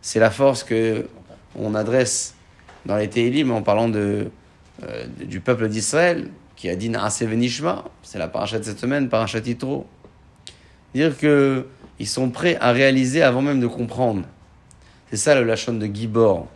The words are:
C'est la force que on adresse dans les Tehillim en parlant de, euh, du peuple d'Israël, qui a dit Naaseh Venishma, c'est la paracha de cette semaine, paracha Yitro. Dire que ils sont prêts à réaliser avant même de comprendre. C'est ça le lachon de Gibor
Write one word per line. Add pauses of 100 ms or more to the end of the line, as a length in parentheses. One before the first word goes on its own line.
C'est
la
force
que (500)
on
adresse (520)
dans
les
Tehillim
en
parlant
de, (540)
euh, (160)
du
peuple
d'Israël, (280)
qui
a
dit
Naaseh
Venishma, (180)
c'est
la
paracha
de
cette
semaine,
paracha
Yitro. (1080)
Dire
que (320)
ils
sont
prêts
à
réaliser
avant
même
de
comprendre. (880)
C'est
ça
le
lachon
de
Gibor